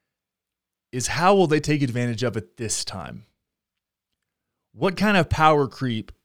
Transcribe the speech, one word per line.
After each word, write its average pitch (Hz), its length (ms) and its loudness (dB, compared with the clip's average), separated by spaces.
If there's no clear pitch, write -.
is 123 180 -6
how 175 260 2
will 190 120 4
they 151 140 2
take 147 220 -2
advantage 120 400 -2
of 117 140 -2
it - 200 -12
this - 260 -6
time? 73 440 -14
What 165 240 -2
kind 202 220 2
of 160 100 2
power 156 400 4
creep 117 420 -6